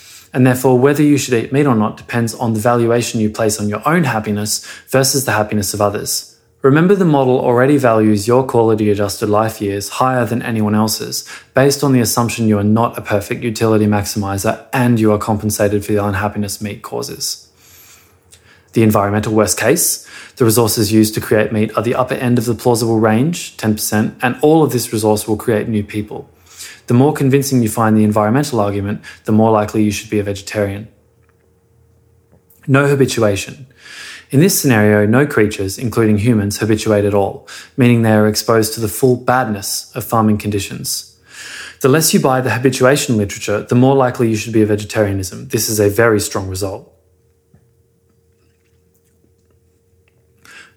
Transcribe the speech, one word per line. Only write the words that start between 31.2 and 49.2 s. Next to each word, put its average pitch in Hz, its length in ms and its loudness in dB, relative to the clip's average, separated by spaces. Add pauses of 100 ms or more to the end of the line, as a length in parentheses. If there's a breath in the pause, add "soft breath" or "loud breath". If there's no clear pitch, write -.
No 143 220 4
habituation. 127 800 0 (640 loud breath)
In 135 100 4
this 190 200 4
scenario, 107 460 4
no 123 180 4
creatures, 101 540 -2
including 107 400 0
humans, 101 400 0
habituate 107 460 0
at 101 100 0
all, 98 320 -2 (300 loud breath)
meaning 120 260 4
they 113 80 2
are 107 160 4
exposed 110 480 0
to 113 60 -10
the 110 80 -4
full 127 260 0
badness 120 800 -4
of 123 80 -8
farming 107 360 2
conditions. - 800 -8 (680 loud breath)
The 131 60 4
less 156 240 2
you 196 60 4
buy 135 220 2
the 123 100 -4
habituation 127 640 0
literature, 104 460 -4
the 123 140 -2
more 131 180 4
likely 123 340 0
you 110 80 -2
should 107 160 -8
be 110 100 4
a 104 40 4
vegetarianism. 104 840 -4
This 113 200 -4
is 107 100 -2
a 101 100 2
very 110 300 2
strong 101 300 -6
result. 95 420 -8 (3750 loud breath)